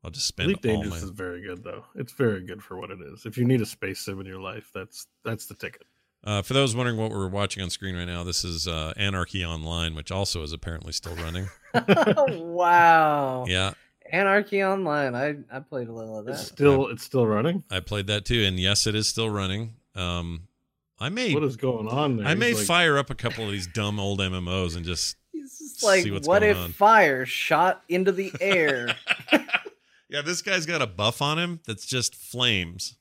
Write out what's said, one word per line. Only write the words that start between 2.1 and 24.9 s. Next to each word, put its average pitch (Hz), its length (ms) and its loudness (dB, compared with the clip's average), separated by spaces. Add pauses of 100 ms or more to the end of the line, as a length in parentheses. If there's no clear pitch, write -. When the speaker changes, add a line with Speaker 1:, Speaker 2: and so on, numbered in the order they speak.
Speaker 2:
very 104 280 2
good 92 220 -14
for 92 160 -14
what 92 100 -12
it 95 120 -14
is. 78 240 -18
If 107 120 -10
you 123 80 2
need 127 160 6
a 104 40 -2
space - 340 -8
sim 98 200 -8
in 98 60 -10
your 95 160 -14
life, 98 320 -12
that's, - 320 -14 (180)
that's 110 220 -6
the - 80 -16
ticket. - 300 -14 (400)
Speaker 1:
Uh, 104 180 -2
for 127 120 -6
those 135 220 2
wondering 120 220 -2
what 110 140 -2
we're 98 160 -4
watching 98 340 -4
on 90 80 -6
screen 92 260 -8
right 87 100 -6
now, 87 180 -6
this 87 200 -4
is, 87 240 -4
uh, 80 300 -4
Anarchy 98 480 -4
Online, 82 480 -6
which 76 180 -10
also 92 320 -4
is 76 100 -8
apparently 82 380 -10
still - 260 -8
running. 85 300 -6 (260)
Speaker 3:
<laughs> 247 540 4
Wow. 165 1200 6
Speaker 1:
Yeah. 95 260 0 (380)
Speaker 3:
Anarchy 196 520 2
Online. 151 520 0
I, 147 200 -2 (160)
I 131 100 -10
played 127 260 -8
a 117 60 -12
little 113 260 -10
of 107 80 -10
Speaker 2:
It's 131 220 -6
Speaker 3:
that. - 40 -20
Speaker 2:
still, 139 340 6
Speaker 1:
I, - 40 -6
Speaker 2:
it's 113 120 -10
still 123 220 2
running? 135 460 2
Speaker 1:
I 95 80 -2
played 101 280 -2
that 104 180 0
too, 120 180 2
and 92 160 2
yes, 98 280 2
it 104 80 0
is 107 120 0
still 113 220 -2
running. 104 440 -2 (220)
Um, 87 480 -4 (560)
I 120 100 -6
may, 233 240 -2
Speaker 2:
What 151 100 2
is 127 140 -2
going 117 300 -4
on 135 300 0
there? 107 100 -2
Speaker 1:
I 160 80 2
may 233 140 2
Speaker 2:
He's 220 100 0
like 202 80 0
Speaker 1:
fire 170 300 4
up 139 120 0
a 127 60 -6
couple 113 300 -4
of 101 60 -4
these 95 160 -4
dumb 104 320 -4
old 98 220 0
M 92 140 0
M 90 120 -4
Os 90 280 -2
and 87 100 -6
just 85 300 -4 (160)